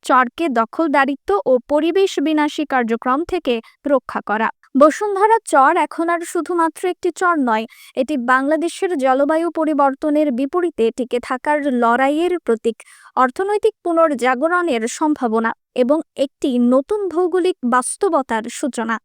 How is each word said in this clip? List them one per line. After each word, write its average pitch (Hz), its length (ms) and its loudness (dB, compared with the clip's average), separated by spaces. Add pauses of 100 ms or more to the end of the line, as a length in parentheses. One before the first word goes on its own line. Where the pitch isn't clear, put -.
চরকে 254 440 0
দখলদারিত্ব 277 800 -2 (160)
ও 262 80 2 (160)
পরিবেশ 330 500 0
বিনাশী 302 460 0
কার্যক্রম 247 640 -2
থেকে 294 260 -4 (320)
রক্ষা 277 400 -2
করা। 214 220 -2 (280)
বসুন্ধরা 392 680 4
চর 294 320 4
এখন 320 320 -2
আর 339 160 -2
শুধুমাত্র 330 600 -2
একটি 359 240 -4
চর 349 280 0
নয়, 226 260 0 (320)
এটি 262 180 -2 (160)
বাংলাদেশের 311 640 0
জলবায়ু 277 540 2
পরিবর্তনের 302 800 0
বিপরীতে 277 600 0
টিকে 247 280 -4
থাকার 285 380 -2 (220)
লড়াইয়ের 269 600 2
প্রতীক, 226 380 -2 (400)
অর্থনৈতিক 403 640 0
পুনর্জাগরণের 311 1080 0
সম্ভাবনা 226 640 -2 (240)
এবং 254 220 2 (200)
একটি - 320 -2 (240)
নতুন 285 260 0 (100)
ভৌগোলিক 349 560 0
বাস্তবতার 262 840 0
সূচনা। 233 560 -4